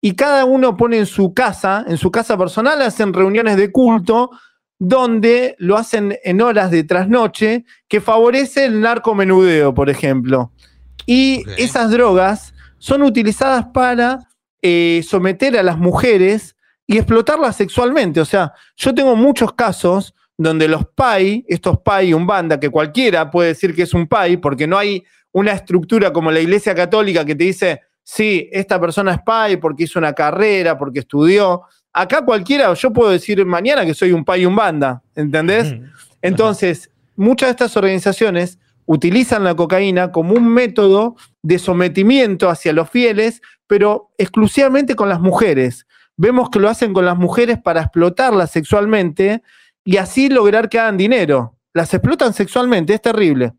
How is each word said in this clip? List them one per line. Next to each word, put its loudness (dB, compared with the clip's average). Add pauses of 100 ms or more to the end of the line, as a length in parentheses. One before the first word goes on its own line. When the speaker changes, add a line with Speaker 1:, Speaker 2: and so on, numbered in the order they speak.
Speaker 1:
y 0
cada 2
uno 2
pone 2
en 0
su -2
casa, -2
en -4
su -2
casa -2
personal, -2
hacen -2
reuniones 0
de 2
culto, 2 (480)
donde 2
lo 0
hacen -4
en 0
horas 2
de 2
trasnoche, 0 (220)
que 0
favorece 2
el 0
narcomenudeo, 2
por 0
ejemplo. -2 (520)
Y 0
Speaker 2:
Ok. -12
Speaker 1:
esas -2
drogas 0 (240)
son -2
utilizadas 0
para, 0 (420)
eh, 0
someter 0
a 2
las 0
mujeres 0 (320)
y 2
explotarlas 0
sexualmente. 0
O 2
sea, -2 (240)
yo -2
tengo 2
muchos 2
casos -2 (240)
donde 0
los 0 (100)
PAI, 0
estos -2
PAI 0
umbanda, -2
que -2
cualquiera -2
puede 0
decir -4
que -2
es -6
un -2
PAI, 0
porque -4
no 0
hay -4 (300)
una 0
estructura 0
como 0
la 2
Iglesia 0
Católica 0
que -4
te -2
dice, -2 (220)
"Sí, -4
esta -2
persona -2
es -4
PAI 0
porque -4
hizo -6
una -2
carrera, 0
porque -8
estudió". 2 (280)
Acá -2
cualquiera, 0
yo -2
puedo 2
decir 0
mañana 0
que -2
soy 0
un 0
pai 0
umbanda, 0 (140)
¿entendés? -2
Speaker 3:
Ujú. -14 (380)
Speaker 1:
Entonces, -2 (260)
muchas 0
de 0
estas -2
organizaciones -2 (280)
utilizan 0
la 0
cocaína 0
como 0
un 4
método 2 (280)
de 0
sometimiento 0
hacia -2
los 0
fieles, 0 (260)
pero 0
exclusivamente 0
con 0
las -2
mujeres. 0 (300)
Vemos 2
que 0
lo 4
hacen -2
con 2
las 0
mujeres 0
para 0
explotarlas 0
sexualmente -2 (400)
y 0
así 0
lograr 2
que -2
hagan 0
dinero. 0 (180)
Las -2
explotan 0
sexualmente, 0
es -6
terrible. 0